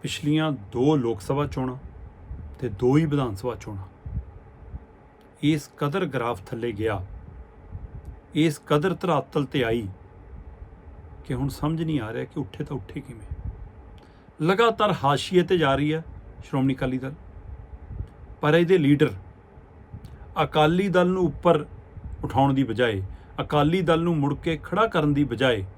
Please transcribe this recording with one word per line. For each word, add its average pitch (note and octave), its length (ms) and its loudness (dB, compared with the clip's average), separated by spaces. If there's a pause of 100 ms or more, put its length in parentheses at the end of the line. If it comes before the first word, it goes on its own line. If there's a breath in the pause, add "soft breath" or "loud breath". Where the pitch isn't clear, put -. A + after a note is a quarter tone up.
ਪਿਛਲੀਆਂ D#3 480 0 (200)
ਦੋ C3+ 240 4
ਲੋਕ A#2 260 0
ਸਭਾ C#3+ 240 -2
ਚੋਣਾਂ C3 300 -4 (840)
ਤੇ B2 100 -6 (100)
ਦੋ B2+ 180 6
ਹੀ D#3+ 80 6
ਵਿਧਾਨ C#3 300 0
ਸਭਾ A#2 200 -6
ਚੋਣਾਂ F#2+ 300 -10 (1600)
ਇਸ D3 340 0
ਕਦਰ D#3 280 -2
ਗ੍ਰਾਫ A#2+ 400 -4
ਥੱਲੇ A#2 260 -6
ਗਿਆ, G#2 300 -2 (1300)
ਇਸ D3+ 320 2
ਕਦਰ D#3 340 2
ਧਰਾਤਲ D3+ 440 0
ਤੇ C3+ 180 0
ਆਈ A2+ 240 -2 (1400)
ਕਿ - 80 -6
ਹੁਣ C3 160 -2
ਸਮਝ D#3+ 320 -4
ਨਹੀਂ D#3 200 -2
ਆ A2 120 -8
ਰਿਹਾ C3 120 -6
ਕਿ - 140 -10
ਉੱਠੇ - 240 -8
ਤਾਂ C#3+ 140 -8
ਉੱਠੇ - 240 -10
ਕਿਵੇਂ। - 1400 -12
ਲਗਾਤਾਰ G#3+ 580 4
ਹਾਸ਼ੀਏ C#3+ 400 2
ਤੇ F3+ 140 2
ਜਾ C#3 180 4
ਰਹੀ D3 180 0
ਹੈ D#3+ 100 -4 (400)
ਸ਼੍ਰੋਮਣੀ C3+ 320 0
ਅਕਾਲੀ C3 220 -2
ਦਲ, C3+ 160 -6 (1300)
ਪਰ D3+ 140 4
ਇਹਦੇ E3+ 220 6
ਲੀਡਰ C#3+ 360 6 (1300 loud breath)
ਅਕਾਲੀ D#3+ 460 4
ਦਲ F3+ 200 6
ਨੂੰ F#3 160 2
ਉੱਪਰ D#3 400 2 (580)
ਉਠਾਉਣ C3+ 300 4
ਦੀ C3+ 100 4
ਬਜਾਏ, A2+ 400 0 (380 loud breath)
ਅਕਾਲੀ D3+ 400 4
ਦਲ E3 220 4
ਨੂੰ E3+ 140 2
ਮੁੜ C#3+ 180 2
ਕੇ D#3+ 280 -2
ਖੜਾ G#3 240 2
ਕਰਨ D3+ 260 2
ਦੀ C#3+ 100 4
ਬਜਾਏ A#2 420 0 (120)